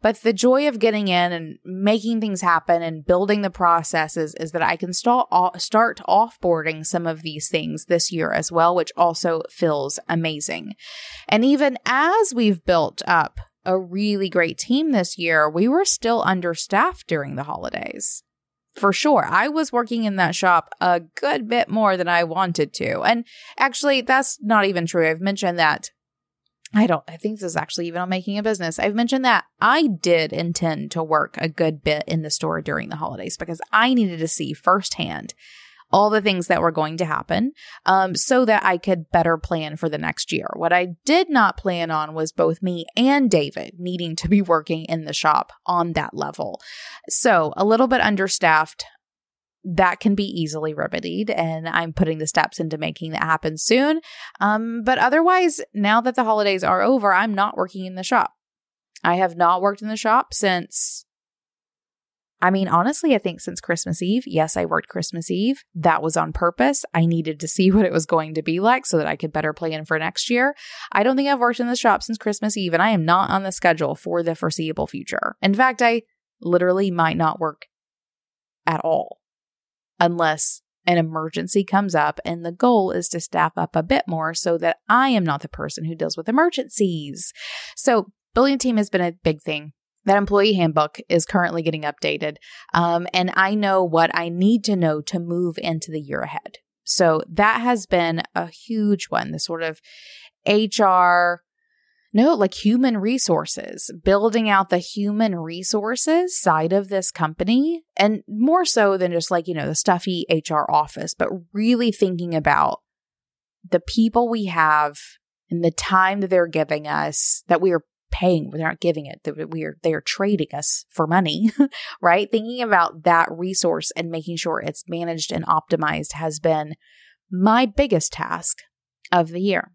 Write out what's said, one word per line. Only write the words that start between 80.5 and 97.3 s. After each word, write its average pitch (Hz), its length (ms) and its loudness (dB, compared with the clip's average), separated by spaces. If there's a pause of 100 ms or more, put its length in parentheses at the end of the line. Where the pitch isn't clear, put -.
an 175 100 4
emergency 165 640 -2
comes 196 320 0
up, 151 300 0
and 170 200 -8
the 170 80 -6
goal 202 380 2
is 175 200 -4
to 170 100 -6
staff 160 360 0
up 170 200 -4
a 160 60 2
bit 202 260 0
more 160 240 -4
so 170 240 -2
that 165 220 -2 (100)
I 254 220 4
am 208 140 2
not 147 180 -2
the - 60 -14
person - 360 -10
who 165 100 -6
deals 160 220 -4
with 165 120 -8
emergencies. 220 1080 -2 (420)
So 226 340 0 (240)
building 269 200 4
a 262 40 -4
team 240 200 0
has 208 100 0
been 185 140 0
a 175 100 -2
big 160 300 -2
thing. 151 300 -8 (340)
That 196 100 6
employee 202 380 4
handbook 156 440 0 (120)
is 170 160 2
currently 170 360 0
getting 156 200 -4
updated. 147 540 -4 (360)
Um, 170 400 0
and 180 220 0
I 190 200 2
know 196 300 2
what 165 300 2
I 170 160 -2
need 202 340 2
to 208 100 0
know 160 280 0
to 170 180 -6
move 170 380 -4
into 160 340 -6
the 156 80 -6
year 143 200 -6
ahead. - 360 -10 (280)
So 160 440 2
that 214 320 2